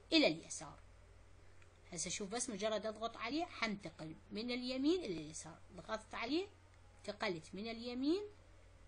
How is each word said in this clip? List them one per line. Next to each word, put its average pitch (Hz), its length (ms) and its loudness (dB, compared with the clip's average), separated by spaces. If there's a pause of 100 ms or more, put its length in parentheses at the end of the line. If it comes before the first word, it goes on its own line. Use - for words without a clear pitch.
(140)
إلى 302 140 10
اليسار. 160 520 -2 (1120)
هسه 180 180 -2
شوف 185 200 -2
بس 240 200 0
مجرد 214 360 2
أضغط 220 320 -4
عليه 277 280 0
حنتقل 196 680 -2 (160)
من 226 200 -2
اليمين 262 480 4
إلى 190 220 -2
اليسار، 156 380 -8 (160)
ضغطت 214 400 -6
عليه 277 320 2 (500)
انتقلت 185 580 -2
من 208 120 -4
اليمين 247 560 2 (640)